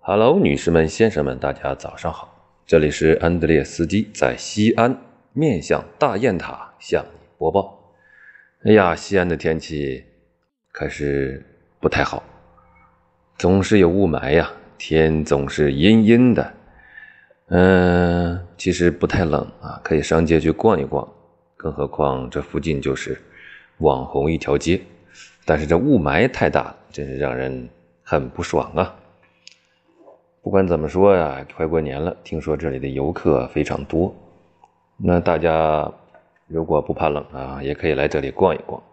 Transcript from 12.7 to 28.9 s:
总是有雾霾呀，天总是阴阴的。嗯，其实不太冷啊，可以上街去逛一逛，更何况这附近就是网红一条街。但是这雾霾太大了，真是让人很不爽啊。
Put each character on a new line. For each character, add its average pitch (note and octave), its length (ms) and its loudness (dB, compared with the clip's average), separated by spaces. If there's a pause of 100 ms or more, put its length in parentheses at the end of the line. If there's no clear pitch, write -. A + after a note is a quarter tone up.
总 F#2 260 2
是 G#2+ 140 2
有 F#2 100 6
雾 F#2+ 180 2
霾 C2+ 260 -2
呀， E2 200 2 (260)
天 D#2 460 2
总 C#2+ 240 -2
是 D2 240 0
阴 G2+ 320 4
阴 A#2 300 6
的。 - 200 -2 (960)
嗯， F2+ 1000 2 (120)
其 F#2 160 -2
实 F2 180 2
不 D2+ 160 -2
太 F#2+ 160 0
冷 D2 260 -2 (120)
啊， - 240 -14
可 E2 100 0
以 D#2 60 2
上 E2 240 2
街 D#2+ 120 2
去 D#2 140 0
逛 G#2 260 2
一 D2 60 -2
逛， C2+ 260 -6 (460)
更 D#2+ 160 -8
何 C#2+ 160 -6
况 C2 420 -4
这 D2 120 -8
附 - 180 -6
近 D2 220 -4
就 C#2 120 -2
是 - 240 -8 (600)
网 C2 280 2
红 C#2 240 -2
一 D#2+ 80 -2
条 C#2+ 200 -2
街。 E2+ 240 0 (640)
但 D#2 120 2
是 D2+ 80 -4
这 E2 120 2
雾 C3 200 2
霾 E2 320 2
太 - 200 -2
大 C#2 120 0
了， - 140 -10 (160)
真 C#2 160 -10
是 C2 100 -10
让 C2+ 160 -4
人 B1+ 360 -8 (340)
很 C#2+ 240 -2
不 - 160 -12
爽 D#2+ 320 -4
啊。 F#2 200 -2 (1500)